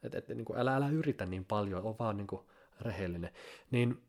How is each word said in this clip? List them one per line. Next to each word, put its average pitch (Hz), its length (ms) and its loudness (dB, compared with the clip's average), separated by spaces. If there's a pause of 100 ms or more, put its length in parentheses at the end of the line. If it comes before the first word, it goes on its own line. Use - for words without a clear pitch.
Et, - 120 -6
et, - 140 -4
niinku, 117 280 -4
älä, 131 200 4
älä 143 120 4
yritä 147 380 2
niin 92 180 -2
paljon, 98 400 0
oo 110 140 -2
vaan 110 180 0
niinku - 340 -6 (300)
rehellinen. 92 500 -2 (400)
Niin 120 380 4